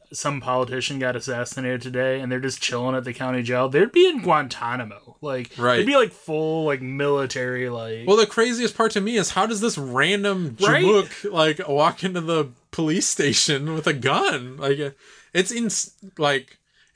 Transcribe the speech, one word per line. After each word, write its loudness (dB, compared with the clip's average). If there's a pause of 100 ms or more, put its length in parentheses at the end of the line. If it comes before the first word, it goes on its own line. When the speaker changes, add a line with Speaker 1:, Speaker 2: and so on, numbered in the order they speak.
(140)
Speaker 1:
some -4
politician -2
got -2
assassinated -4
today -2
and -6
they're -2
just -4
chilling -2
at -2
the -8
county -4
jail? 0
They'd 4
be 8
in -2
Guantanamo. -2
Like, -6
Speaker 2:
Right. 4
Speaker 1:
it'd 4
be, 4
like, 4
full, -2
like, 0
military, -2
like -6
Speaker 2:
Well, 6
the 6
craziest 0
part 2
to 0
me -2
is 0
how 2
does -2
this -2
random 0
Speaker 1:
Right? 4
Speaker 2:
jamook, 2
like, 2
walk 2
into -4
the 0 (220)
police 0
station 0
with -4
a 2
gun? 0
Like, -2 (380)
it's 2
ins-, -4 (260)
like, 0 (380)